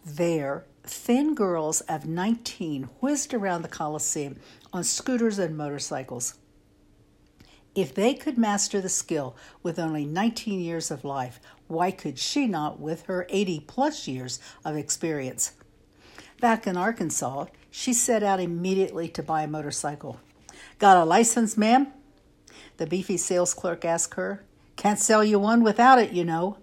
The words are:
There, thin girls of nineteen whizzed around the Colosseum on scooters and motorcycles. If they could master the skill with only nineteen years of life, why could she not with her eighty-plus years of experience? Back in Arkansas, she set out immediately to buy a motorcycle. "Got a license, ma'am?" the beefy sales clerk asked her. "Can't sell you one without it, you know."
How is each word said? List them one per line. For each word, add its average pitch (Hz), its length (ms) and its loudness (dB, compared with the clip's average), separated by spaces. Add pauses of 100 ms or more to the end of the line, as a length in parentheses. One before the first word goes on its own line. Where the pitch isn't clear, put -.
There, 151 600 -2 (180)
thin 285 520 0
girls 165 480 -2
of 151 240 -8
nineteen 175 800 -4 (160)
whizzed 277 340 -2
around 196 260 -2
the 160 80 -10
Colosseum 151 680 -6 (340)
on 180 100 -6
scooters 226 560 0
and 160 200 -2
motorcycles. 139 760 -8 (1400)
If 175 200 -2
they 226 200 2
could 294 240 -6
master 202 420 0
the 185 80 -4
skill 143 480 -4 (260)
with 170 160 -4
only 156 280 -4
nineteen 196 540 -2
years 165 300 -4
of 147 140 -10
life, 135 340 -6 (300)
why 170 220 0
could 151 280 -8
she - 280 -2
not 156 340 -4
with 160 220 -6
her 180 260 -4
eighty-plus 196 800 -2
years 127 320 -8 (240)
of 156 100 -4
experience? 147 760 -4 (880)
Back 226 260 2
in 185 120 -2
Arkansas, 160 680 -2 (240)
she - 220 -4
set 220 300 2
out 196 180 2
immediately 175 680 -2
to 165 120 -8
buy 156 200 -2
a 151 60 -4
motorcycle. 147 720 -8 (600)
"Got 196 180 10
a 175 80 8
license, 220 540 4
ma'am?" 240 300 6 (880)
the 165 80 -2
beefy 180 320 -2
sales 175 340 0
clerk 170 320 -6
asked 165 300 -2
her. 190 320 -8 (300)
"Can't 208 220 0
sell 214 240 6
you 214 160 4
one 220 240 4
without 233 360 8
it, 220 140 4
you 175 120 0
know." 170 380 -2